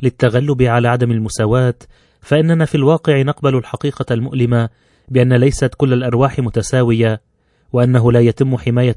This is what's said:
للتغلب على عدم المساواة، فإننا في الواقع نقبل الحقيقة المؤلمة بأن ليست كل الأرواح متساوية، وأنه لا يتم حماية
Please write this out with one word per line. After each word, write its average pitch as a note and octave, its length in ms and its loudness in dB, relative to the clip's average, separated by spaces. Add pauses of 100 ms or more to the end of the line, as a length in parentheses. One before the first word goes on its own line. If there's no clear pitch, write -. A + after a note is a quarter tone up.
للتغلب B2+ 600 0
على A#2+ 260 0
عدم A#2+ 220 0
المساواة، A2+ 640 -2 (460)
فإننا D#3+ 440 0
في - 100 -4
الواقع C#3+ 480 2
نقبل C#3 340 -2
الحقيقة - 560 -6
المؤلمة A#2+ 560 -2 (400)
بأن B2+ 240 2
ليست B2+ 440 0
كل C3+ 160 0
الأرواح B2+ 460 -2
متساوية، A2+ 800 0 (520)
وأنه B2 400 2
لا A#2+ 80 4
يتم B2+ 360 0
حماية A#2+ 400 -2